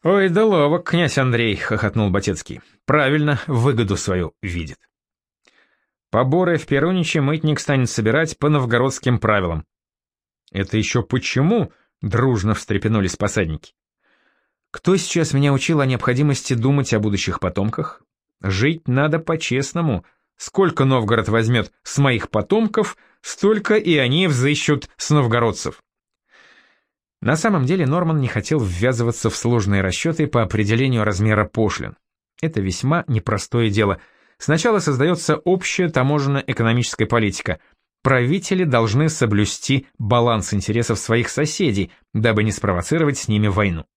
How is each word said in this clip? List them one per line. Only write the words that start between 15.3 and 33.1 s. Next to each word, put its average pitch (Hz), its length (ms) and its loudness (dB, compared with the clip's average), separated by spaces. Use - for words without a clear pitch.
меня 139 200 2
учил 147 260 0
о 135 60 2
необходимости 131 680 0
думать 127 400 0
о 110 60 2
будущих 101 400 -2
потомках? 98 640 -4
Жить 117 460 -2
надо 143 320 0
по-честному. 156 840 -2
Сколько 165 480 0
Новгород 113 440 2
возьмёт 113 420 2
с - 140 -6
моих 135 320 2
потомков, 214 680 0
столько 214 540 0
и 175 220 2
они 143 300 2
взыщут 143 680 0
с - 120 -10
новгородцев». 120 720 0
На 147 160 0
самом 180 280 0
деле 170 220 0
Норман 160 320 0
не 131 80 0
хотел 143 320 -2
ввязываться 113 680 -2
в - 60 -4
сложные 101 460 0
расчёты 143 460 -2
по 120 160 0
определению 110 600 0
размера 104 420 2
пошлин. 98 520 -2
Это 156 200 -2
весьма 127 460 -2
непростое 110 600 0